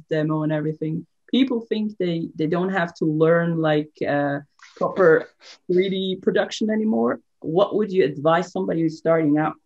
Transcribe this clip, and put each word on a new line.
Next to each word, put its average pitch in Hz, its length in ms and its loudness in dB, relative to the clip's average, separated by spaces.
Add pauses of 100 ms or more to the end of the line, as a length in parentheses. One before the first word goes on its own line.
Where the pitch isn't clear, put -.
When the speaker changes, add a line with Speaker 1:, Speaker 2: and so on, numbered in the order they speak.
(100)
Speaker 1:
demo 156 320 0
and 151 100 -2
everything, 156 540 -4 (240)
people 247 400 0
think 214 260 -4
they, 170 380 -2
they 160 140 -2
don't 175 200 -2
have 175 280 -2
to 175 100 -2
learn, 165 560 2
like, 151 300 0 (140)
uh, 143 340 -2 (360)
proper - 540 4 (180)
Speaker 2:
<laughs> - 240 -8
Speaker 1:
three 185 160 2
D 190 320 -4
production 208 480 -2
anymore. 220 520 0 (200)
What 185 360 0
would 208 140 -2
you 185 140 2
advise 156 480 0
somebody 185 300 -2
who's 160 160 -2
starting 160 400 2
out? 156 160 -2 (120)